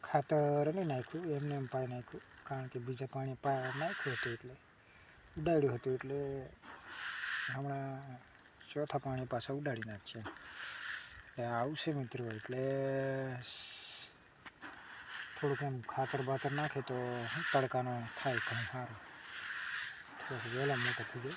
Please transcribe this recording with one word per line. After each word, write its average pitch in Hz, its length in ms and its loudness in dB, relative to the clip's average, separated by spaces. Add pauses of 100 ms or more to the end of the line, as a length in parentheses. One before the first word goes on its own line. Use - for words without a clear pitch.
ખાતર 147 680 6
નહીં 185 140 2
નાખ્યું, 147 380 -2
એમને 143 300 0
એમ 135 100 0
પાઈ 131 220 0
નાખ્યું, 123 340 -6 (220)
કારણ 131 240 -4
કે 127 120 -4
બીજા 127 260 -4
પાણી 135 280 -2
પા-, 131 440 2
નાખ્યું 151 380 0
હતું 120 180 0
એટલે 123 200 -8 (840)
ઉડાડ્યું 151 380 6
હતું 131 180 0
એટલે 139 520 -2 (1080)
હમણાં 135 640 -2 (560)
ચોથા 147 240 2
પાણી 131 280 0
પાછા 123 280 0
ઉડાડી 139 340 0
નાખીએ. 107 340 -8
એટલે - 1200 -6
આવું 120 300 4
છે 160 160 2
મિત્રો, 127 340 0
એટલે 127 440 0 (2750)
થોડુંક 143 220 4
એમ 131 180 0
ખાતર 131 400 0
બાતર 135 300 2
નાખે 143 300 2
તો 123 520 0
શું 156 280 4
તડકાનો 123 460 2 (160)
થાય 131 120 4
ઘઉં 117 360 0
સારું, 120 240 -6 (1200)
થોડુંક 117 380 -4
વહેલા 139 200 4
મોટો 120 280 4
થઈ 123 260 -4
જાય. - 60 -4